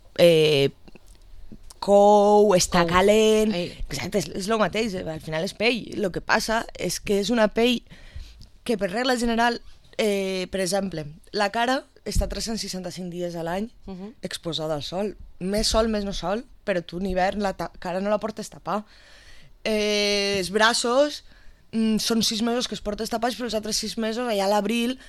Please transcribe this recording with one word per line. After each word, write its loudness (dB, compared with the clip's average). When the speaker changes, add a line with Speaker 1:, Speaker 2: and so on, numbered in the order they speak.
Speaker 1:
eh, 6
cou, 6
està 4
Speaker 2:
Cou. 0
Speaker 1:
calent. 4
Speaker 2:
Ai. -4
Speaker 1:
Exacte, -4
és, -6
és -6
lo 0
mateix, 0
eh, -8
al -8
final -4
és -8
pell. 0
Lo -2
que -4
passa 0
és -6
que 0
és -2
una 4
pell 2
que, -2
per -4
regla 0
general, 0
eh, -2
per -4
exemple, -2
la 0
cara 0
està -2
tres-cents -6
seixanta-cinc -10
dies -6
a -6
l'any -4
Speaker 2:
Mhm. -14
Speaker 1:
exposada -6
al -6
sol. -6
Més -2
sol, 4
més -2
no -6
sol, -4
però -2
tu -10
en -4
hivern 0
la 0
ta-, -8
cara -4
no -2
la 2
portes -8
tapada. -6
Eh, 0
els -2
braços, 2
mm, 2
són 0
sis -2
mesos -2
que -6
els -10
portes -6
tapats, -2
però -8
els -6
altres -4
sis -6
mesos, -4
allà 0
a 2
l'abril, 0